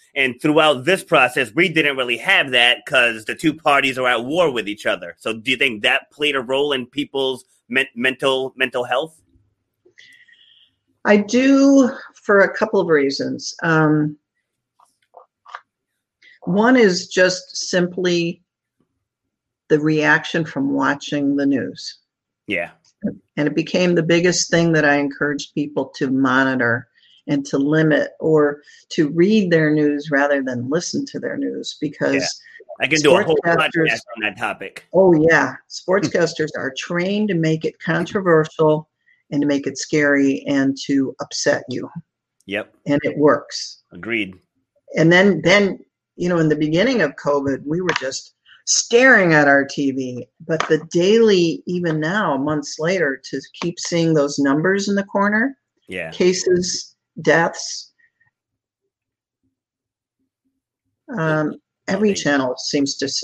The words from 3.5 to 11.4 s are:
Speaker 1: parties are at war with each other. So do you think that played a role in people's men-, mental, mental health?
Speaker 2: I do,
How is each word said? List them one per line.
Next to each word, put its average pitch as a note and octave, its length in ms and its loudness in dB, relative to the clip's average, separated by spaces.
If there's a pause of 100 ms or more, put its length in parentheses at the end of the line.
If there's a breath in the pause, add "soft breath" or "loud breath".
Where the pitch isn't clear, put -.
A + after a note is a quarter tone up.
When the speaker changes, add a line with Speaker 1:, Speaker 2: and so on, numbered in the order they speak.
Speaker 1:
parties C#3 440 0
are B2+ 100 0
at A#2+ 160 0
war D#3+ 260 0
with A2+ 180 -6
each G#2 180 -10
other. F2+ 340 -6
So A2+ 140 -6
do A2+ 180 -4
you B2+ 60 -2
think A#2+ 260 -4
that B2+ 260 -2
played D3 280 -4
a C3+ 40 -4
role C3+ 300 -2
in C3 160 -4
people's C3+ 560 -6 (240)
men-, B2+ 280 -2
mental, C3 600 -2
mental B2+ 300 -4
health? C#3 360 -6 (1800 soft breath)
Speaker 2:
I G#3 140 4
do, C4+ 720 4 (240 loud breath)